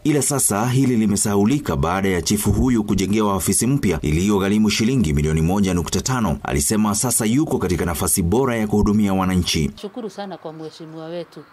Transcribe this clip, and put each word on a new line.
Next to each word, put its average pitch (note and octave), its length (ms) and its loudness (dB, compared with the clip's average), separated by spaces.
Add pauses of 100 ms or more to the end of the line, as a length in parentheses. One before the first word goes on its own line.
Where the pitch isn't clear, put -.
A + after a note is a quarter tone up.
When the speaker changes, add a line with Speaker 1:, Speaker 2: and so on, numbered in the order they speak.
Speaker 1:
Ila D3 180 2
sasa B2 460 0
hili B2+ 280 2
limesahaulika G#2 800 2
baada F2+ 340 0
ya F2+ 120 0
chifu G#2 300 0
huyu A2+ 320 2
kujengewa G2+ 520 0
afisi G2 320 0
mpya G#2 340 0
iliyogharimu G2+ 680 2
shilingi A2 440 0
milioni D#2 280 0
moja F#2 320 2
nukta F2+ 280 -2
tano. A2+ 420 -2
Alisema G#2+ 520 0
sasa A#2 300 -2
yuko C3+ 320 0
katika F2+ 280 -2
nafasi E2+ 360 -2
bora A#2 340 2
ya A2 120 0
kuhudumia G#2 460 2
wananchi. F2+ 640 0
Speaker 2:
Shukuru G#3+ 340 -10
sana G3 280 -12
kwa D#3+ 160 -12
mheshimiwa D#3+ 520 -14
wetu. E3 340 -12 (140)